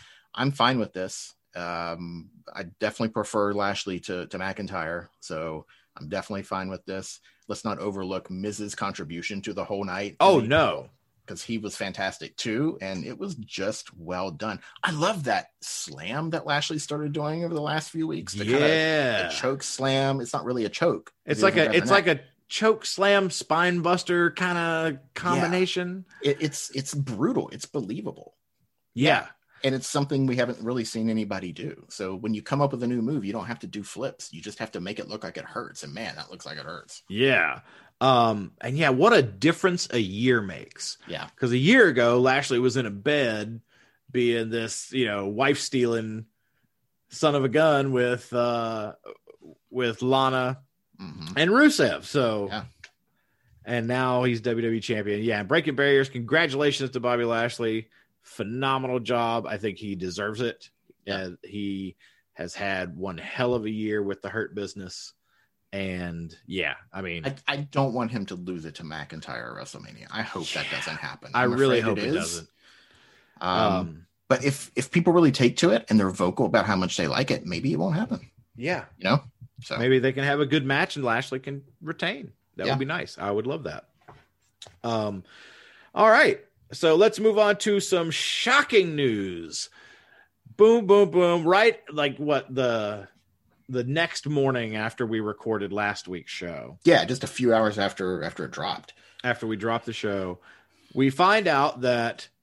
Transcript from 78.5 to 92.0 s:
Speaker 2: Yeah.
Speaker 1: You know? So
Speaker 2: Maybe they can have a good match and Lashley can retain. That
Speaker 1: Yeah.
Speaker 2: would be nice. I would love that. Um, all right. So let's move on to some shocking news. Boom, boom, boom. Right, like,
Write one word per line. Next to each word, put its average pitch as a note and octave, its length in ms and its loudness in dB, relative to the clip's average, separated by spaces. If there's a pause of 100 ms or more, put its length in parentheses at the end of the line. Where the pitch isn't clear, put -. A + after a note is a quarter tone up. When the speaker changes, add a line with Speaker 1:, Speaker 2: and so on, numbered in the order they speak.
Speaker 2:
Yeah. C#3 300 -6 (120)
Speaker 1:
You - 80 -10
know? B2+ 180 2 (400)
So - 140 -8
Speaker 2:
Maybe B2+ 220 4
they B2+ 140 2
can C3+ 100 -4
have C#3+ 160 0
a D3 60 2
good C#3 200 2
match C#3+ 320 0
and C#3+ 80 -4
Lashley B2 340 -2
can C#3 240 -10 (180)
retain. E3 500 -8 (260)
That F#2 100 -4
Speaker 1:
Yeah. B2 60 2
Speaker 2:
would C#3 60 0
be C3+ 60 -2
nice. D#3+ 320 -8
I G2+ 140 -4
would G#2+ 160 -2
love C#3+ 160 -6
that. D#2 260 -12 (920)
Um, G#2+ 400 -2 (720)
all G#3+ 140 6
right. A#3 300 6 (320)
So D#3+ 240 4
let's G#3+ 240 6
move G#3+ 200 4
on G#3 200 6
to G3+ 200 2
some E3+ 320 0
shocking A3+ 840 2
news. F#2+ 760 -2 (880)
Boom, A3 280 8
boom, G3 260 8
boom. F3 360 4
Right, G#3+ 320 6 (120)
like, D3 260 0